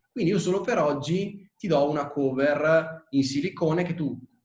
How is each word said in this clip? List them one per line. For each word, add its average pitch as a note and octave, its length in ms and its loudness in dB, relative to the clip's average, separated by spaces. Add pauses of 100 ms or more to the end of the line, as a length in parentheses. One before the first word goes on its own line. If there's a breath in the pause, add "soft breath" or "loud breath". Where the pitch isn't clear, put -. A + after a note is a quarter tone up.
(100)
Quindi G3 220 0
io G3 80 2
solo F#3+ 200 0
per A3+ 180 -2
oggi D#3+ 760 -2
ti G#3 120 -8
do D3 200 4
una D3 200 -2
cover C#3+ 1000 0
in C#3 120 2
silicone D#3 640 0
che F3 100 -4
tu C#3 260 -4 (240)